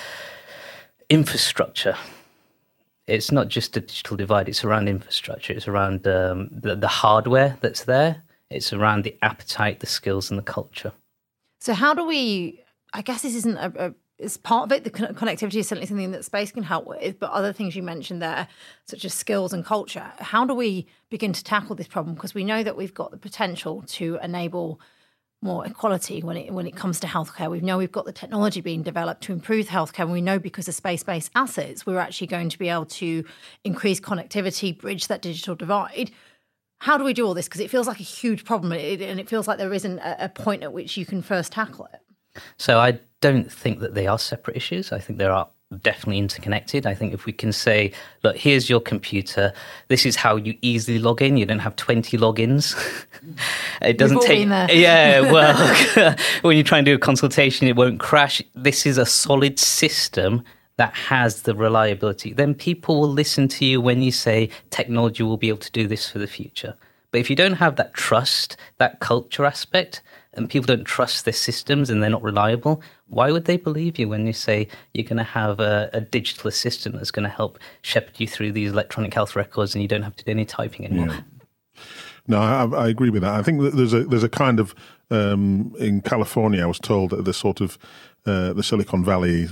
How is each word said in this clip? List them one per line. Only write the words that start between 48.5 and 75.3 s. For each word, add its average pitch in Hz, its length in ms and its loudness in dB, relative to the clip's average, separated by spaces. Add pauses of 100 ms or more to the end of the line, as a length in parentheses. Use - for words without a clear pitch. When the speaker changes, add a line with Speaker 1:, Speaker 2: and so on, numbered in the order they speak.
Speaker 1:
your 120 100 6
computer. 98 760 -2 (340)
This - 180 4
is 123 100 2
how 110 200 4
you 107 260 -4
easily 117 380 0
log 117 240 2
in. 135 120 4
You 107 120 4
don't 110 100 0 (100)
have 107 80 -6
twenty 117 420 0
logins." 113 600 2
<laughs> - 280 -8 (760)
It 117 160 4
doesn't 117 200 8
Speaker 2:
We've - 60 6
all - 40 6
Speaker 1:
take 151 140 8
Speaker 2:
been 202 80 4
there. 185 220 4
Speaker 1:
Yeah, 156 600 8
Speaker 2:
<laughs> - 0 -
Speaker 1:
well, 151 840 8 (140)
<laughs> - 120 0
when 160 160 8
you 151 60 8
try 160 160 4
and 139 60 6
do 143 100 8
a 127 40 4
consultation, 135 680 4
it 123 80 4
won't 123 240 4
crash. - 420 4 (140)
This 135 300 2
is 139 120 2
a 127 80 6
solid 139 540 4
system - 840 2 (340)
that 117 160 2
has 123 500 0
the 117 120 0
reliability. 107 800 2
Then 143 220 2
people 170 460 0
will 151 100 4
listen 143 380 2
to - 160 -2
you 131 160 4
when 123 200 4
you 131 100 2
say, 113 380 2 (200)
"Technology 117 540 0
will 110 140 0
be 113 120 0
able 107 100 -2
to - 120 -14
do 113 160 0
this 104 220 -4
for 107 100 -8
the 101 80 -6
future." - 480 -12 (360)
But 120 80 2
if 120 100 0
you 139 60 2
don't 185 180 4
have 165 240 2
that - 160 -2
trust, - 640 0 (200)
that - 220 0
culture 120 460 0
aspect, - 560 -2 (320)
and 110 160 -4
people 127 180 0
don't 123 180 2
trust - 400 -2
their 117 80 0
systems 139 560 0
and 107 120 2
they're 107 100 2
not 110 100 0
reliable, 113 600 2 (260)
why 123 240 2
would 165 140 0
they 175 120 4
believe 165 400 -2
you 117 120 0
when 107 180 0
you 110 60 0
say 107 340 0 (260)
you're 113 140 -4
gonna 113 160 0
have 107 360 -2